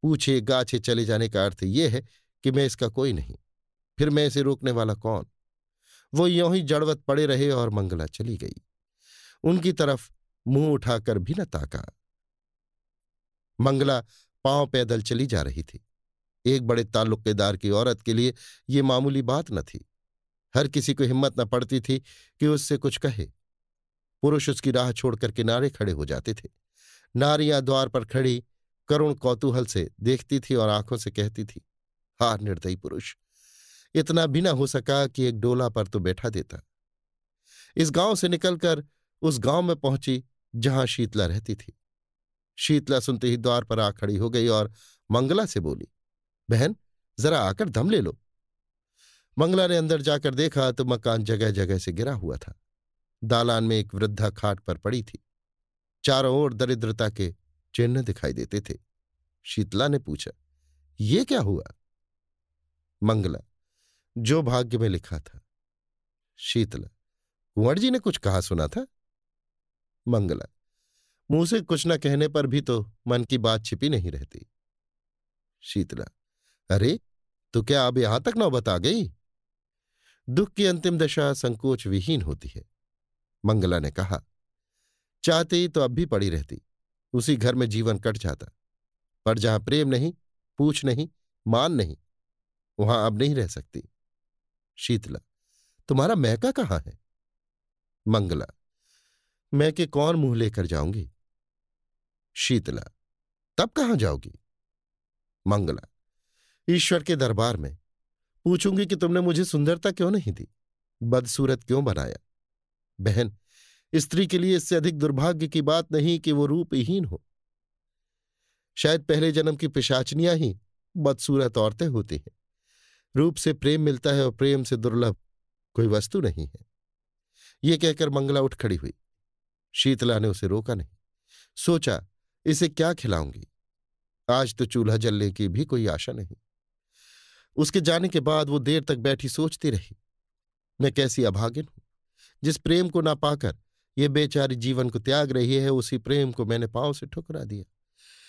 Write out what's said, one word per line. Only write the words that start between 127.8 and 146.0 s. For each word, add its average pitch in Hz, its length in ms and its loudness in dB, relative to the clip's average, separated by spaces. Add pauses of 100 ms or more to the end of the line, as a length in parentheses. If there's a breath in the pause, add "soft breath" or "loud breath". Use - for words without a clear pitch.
मंगला 139 320 0
उठ 135 140 0
खड़ी 104 200 -2
हुई। 67 180 -8 (800)
शीतला 120 440 2
ने 107 80 2
उसे 98 200 -2
रोका 107 280 -2
नहीं। 82 220 -10 (580 soft breath)
सोचा, 156 520 -2 (380)
"इसे 156 240 2
क्या 160 240 0
खिलाऊंगी? 80 540 -4 (800)
आज 123 260 2
तो 127 100 -2
चूल्हा 110 320 0
जलने 104 340 0
की 98 160 -4
भी 101 180 -2
कोई 117 220 -2
आशा 80 240 -4
नहीं।" 110 240 -12 (1200 soft breath)
उसके 156 260 2
जाने 170 280 2
के 165 100 0
बाद 151 300 0
वो 143 100 0
देर 143 240 0
तक 143 120 -2
बैठी 135 340 -2
सोचती 156 400 -4
रही, - 280 -4 (840)
"मैं 135 120 2
कैसी 135 300 0
अभागिन 117 460 -2
हूं, - 100 -20 (640 soft breath)
जिस 143 140 0
प्रेम 175 320 2
को 170 120 0
ना 156 140 0
पाकर 143 420 -2 (400)
ये 143 100 4
बेचारी 139 480 0
जीवन 123 340 0
को 113 100 -4
त्याग 135 320 0
रही 127 240 2
है, 135 140 2
उसी 131 280 0
प्रेम 135 340 -2